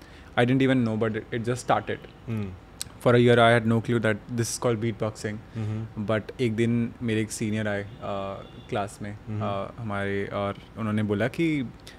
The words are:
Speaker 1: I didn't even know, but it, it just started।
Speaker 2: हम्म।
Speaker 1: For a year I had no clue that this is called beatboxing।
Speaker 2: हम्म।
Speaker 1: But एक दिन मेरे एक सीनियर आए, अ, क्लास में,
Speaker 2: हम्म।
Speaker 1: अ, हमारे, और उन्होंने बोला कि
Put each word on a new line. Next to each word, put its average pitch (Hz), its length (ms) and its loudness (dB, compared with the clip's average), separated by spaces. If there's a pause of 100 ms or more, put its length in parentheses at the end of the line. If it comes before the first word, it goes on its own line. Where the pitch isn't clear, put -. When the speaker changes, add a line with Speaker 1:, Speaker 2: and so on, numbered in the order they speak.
(400)
Speaker 1:
I - 20 8
didn't 131 260 4
even 127 200 4
know, 110 160 0
but 113 80 2
it, 110 280 -4
it 110 100 -4
just 123 160 -2
started। 107 320 0 (300)
Speaker 2:
हम्म। 107 220 -4 (580)
Speaker 1:
For 123 100 8
a - 20 8
year 120 200 8
I 117 200 8
had 113 140 2
no 113 120 0
clue 120 200 2
that 110 100 4 (200)
this 117 200 -2
is - 100 -8
called 107 180 0
beatboxing। 107 520 -4 (200)
Speaker 2:
हम्म। 110 500 -6
Speaker 1:
But 107 360 -2
एक 113 140 0
दिन 117 360 2 (120)
मेरे 110 180 0
एक 104 100 -4
सीनियर 107 360 -2
आए, 101 160 -4
अ, 101 40 -10 (840)
क्लास 104 320 -4
में, 104 160 -10 (100)
Speaker 2:
हम्म। 107 160 -6
Speaker 1:
अ, 101 380 -6
हमारे, 101 520 -4
और 101 220 -2 (220)
उन्होंने 107 260 -2
बोला 104 240 0
कि 151 440 -2 (280)